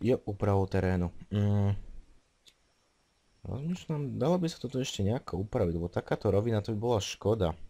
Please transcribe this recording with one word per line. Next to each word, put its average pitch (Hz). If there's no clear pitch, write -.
Je 120
úpravou 98
terénu. 92
Mm. 101
Rozmýšľam, 147
dalo 160
by 165
sa -
toto 131
ešte 127
nejako 101
upraviť, 85
lebo 85
takáto -
rovina, 107
to 107
by -
bola 120
škoda. 92